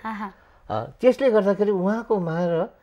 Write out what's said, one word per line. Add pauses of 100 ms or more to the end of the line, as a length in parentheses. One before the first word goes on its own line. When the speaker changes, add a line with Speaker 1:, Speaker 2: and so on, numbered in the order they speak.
Speaker 1:
आहा। (380)
Speaker 2:
अ, (240)
त्यसले
गर्दाखेरि
उहाँको
माया
र (160)